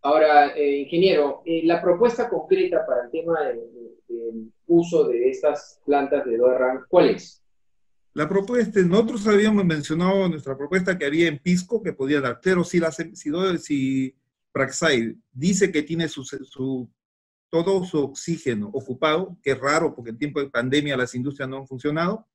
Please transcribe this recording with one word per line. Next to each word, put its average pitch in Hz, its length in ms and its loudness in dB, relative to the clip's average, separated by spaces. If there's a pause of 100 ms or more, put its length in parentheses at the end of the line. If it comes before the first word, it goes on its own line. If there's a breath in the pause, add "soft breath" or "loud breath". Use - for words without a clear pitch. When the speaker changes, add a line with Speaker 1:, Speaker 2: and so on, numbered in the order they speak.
Speaker 1:
ahora, 147 540 6
eh, 143 240 0
ingeniero, 156 640 2
eh, 165 200 -2
la 170 180 2
propuesta 220 460 2
concreta 175 580 0
para 120 180 -2
el 120 60 -14
tema 165 320 -2
de, 127 120 -2
de, 117 600 -14
del 113 380 -10 (140)
uso 170 420 4
de 123 220 2
estas - 540 -4
plantas 139 400 2
de 117 120 -2
Doha 127 220 4
Ram, 127 300 0
¿cuál 156 220 6
es? - 320 -8 (680)
Speaker 2:
La 151 160 -2
propuesta, 214 520 0
nosotros 208 460 2
habíamos 208 380 4
mencionado 175 640 0
nuestra 135 280 -6
propuesta 180 420 -2
que 151 80 -4
había 160 220 2
en 147 100 -4
Pisco, 180 440 -2
que 175 100 -6
podía 139 280 0
dar, 123 220 -4
pero 180 220 2
si, 175 160 0
la, 165 100 0
si, 160 240 -12
si 143 1000 -4 (380)
Praxair 131 640 -2 (160)
dice 180 380 0
que 147 120 -2
tiene 165 260 -4
su, 139 160 -12
su, 131 680 -10 (600)
todo 180 340 0
su 170 140 -4
oxígeno 135 720 -4
ocupado, 160 680 -4
que 139 100 -2
es 127 80 -4
raro 151 340 0
porque 117 160 -14
en 117 80 -12
tiempo 143 220 -6
de 139 100 -6
pandemia 135 460 -2
las 123 180 -4
industrias 135 340 -6
no 135 100 -10
han 135 100 -16
funcionado 160 680 -4